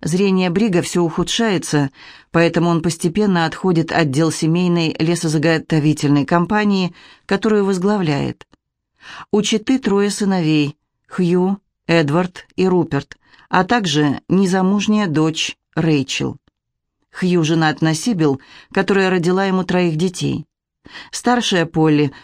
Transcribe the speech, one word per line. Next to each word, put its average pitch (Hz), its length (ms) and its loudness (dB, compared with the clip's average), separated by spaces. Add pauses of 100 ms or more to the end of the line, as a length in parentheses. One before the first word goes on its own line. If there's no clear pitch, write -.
Зрение 185 480 0
Брига 175 320 0
все 175 200 -2
ухудшается, 170 880 -2 (400)
поэтому 165 380 2
он 165 120 2
постепенно 175 640 0
отходит 165 480 -2
от 160 180 2
дел 156 220 0
семейной 170 680 0
лесозаготовительной 151 1300 0
компании, 185 680 0 (320)
которую 208 380 0
возглавляет. 180 840 -2 (840)
У 208 100 2
четы 220 380 -2
трое 202 320 0
сыновей: 156 680 -2 (300)
Хью, 180 500 0 (300)
Эдвард 165 580 0 (100)
и 185 120 0
Руперт, 165 500 -2 (320)
а 185 140 0
также 151 640 0
незамужняя 196 800 2
дочь 156 500 -2 (160)
Рэйчел. 139 640 -2 (720)
Хью 180 320 0
женат 156 380 0
на 160 140 2
Сибил, 156 440 0 (320)
которая 196 380 0
родила 185 360 0
ему 185 180 0
троих 180 320 0
детей. 156 500 -4 (640)
Старшая 220 560 0
Полли 156 460 2 (120)